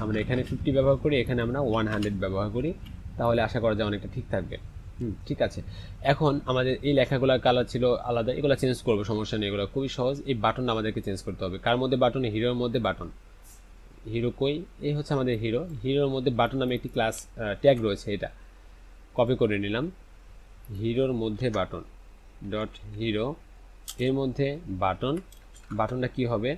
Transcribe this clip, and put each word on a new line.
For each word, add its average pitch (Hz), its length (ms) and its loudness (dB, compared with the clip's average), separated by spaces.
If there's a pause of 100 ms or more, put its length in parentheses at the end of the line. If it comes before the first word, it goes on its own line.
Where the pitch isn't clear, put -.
আমরা 107 200 0
এখানে 123 260 0
ফিফটি 131 280 -2
ব্যবহার 135 280 6
করি, 147 180 4
এখানে 120 240 0
আমরা 127 140 0 (100)
ওয়ান 110 220 2
হান্ড্রেড 104 300 0
ব্যবহার 95 340 0
করি, 139 140 0 (480)
তাহলে 117 300 4
আশা 123 160 -2
করা 110 140 4
যায় 110 120 2
অনেকটা 101 260 -4
ঠিক 127 180 -6
থাকবে। 92 220 -4 (420)
হুম, 117 140 -2 (140)
ঠিক 147 200 -4
আছে। - 140 -6 (520)
এখন 143 200 4 (180)
আমাদের 127 240 2 (120)
এই 147 120 4
লেখাগুলোর 127 480 4
color 123 260 4
ছিল 123 120 0 (260)
আলাদা, 117 280 0
এগুলো 139 240 4
change 127 240 2
করবো, 107 240 4
সমস্যা 107 280 -2
নেই, 107 120 0
এগুলো 101 140 0 (100)
খুবই 135 220 -2
সহজ। 131 200 0 (140)
এই 123 140 2
বাটনটা 120 300 2
আমাদেরকে 107 320 -2
change 95 200 -4
করতে 95 200 -6
হবে। 90 100 -4 (100)
কার 117 160 4
মধ্যে 131 220 2
button? 127 180 2 (120)
হিরোর 120 280 0
মধ্যে 120 240 0
button। 87 220 -2 (1040)
Hero 117 180 0 (100)
কই? 139 140 2 (320)
এই 147 100 0
হচ্ছে 147 200 -2
আমাদের 127 260 2
hero। 117 200 0 (200)
হিরোর 139 320 2
মধ্যে 131 160 2 (100)
button 117 220 2
নামে 123 160 0
একটি 123 160 -6
class, 113 300 0
আহ, 107 380 -6
tag 139 140 8 (100)
রয়েছে, 101 200 -2 (100)
এটা - 120 -6 (880)
Copy 123 240 4
করে 107 240 4
নিলাম। 110 200 -2 (960)
হিরোর 120 320 0 (100)
মধ্যে 110 240 -2 (120)
button, 92 240 -4 (680)
ডট 107 200 -4 (260)
hero, 110 280 0 (800)
এর 131 140 2
মধ্যে 135 280 0 (360)
button। 107 340 0 (640)
বাটনটা 123 380 0
কি 127 160 2
হবে? 113 260 0